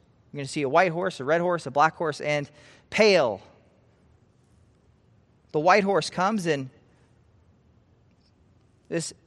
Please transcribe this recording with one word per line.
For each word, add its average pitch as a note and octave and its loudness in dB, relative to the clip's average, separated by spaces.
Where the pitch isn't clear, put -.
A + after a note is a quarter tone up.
You're C#3+ -10
gonna C3+ -10
see D3 -6
a C3+ -2
white E3+ 4
horse, F3 -6
a C3 -8
red D#3+ 0
horse, F3 -2
a C#3 -10
black D3 2
horse, D#3 -6
and D3 -4
pale. E3 2
The D3+ 0
white F#3 4
horse F#3+ 0
comes, F#3+ -2
and C#3 -2
this - -8